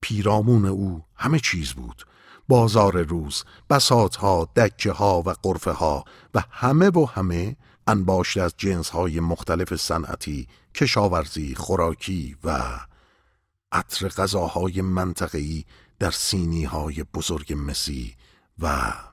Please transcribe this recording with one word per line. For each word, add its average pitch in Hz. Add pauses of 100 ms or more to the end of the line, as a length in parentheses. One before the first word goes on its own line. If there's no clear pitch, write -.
پیرامون 107
او 95 (100)
همه 151
چیز 82
بود. 62 (420)
بازار 107
روز، 78 (260)
بساطها، 104 (120)
دکه‌ها 101
و 90
غرفه‌ها 82 (300)
و 104
همه 147
و 170
همه 95 (300)
انباشته 95
از 87
جنس‌های 85
مختلف 85
صنعتی، 78 (260)
کشاورزی، 85
خوراکی 82
و 65 (920)
عطر -
غذاهای 92
منطقه‌ای 87 (340)
در 92
سینی‌های 78
بزرگ 78
مسی 71 (420)
و 73 (200)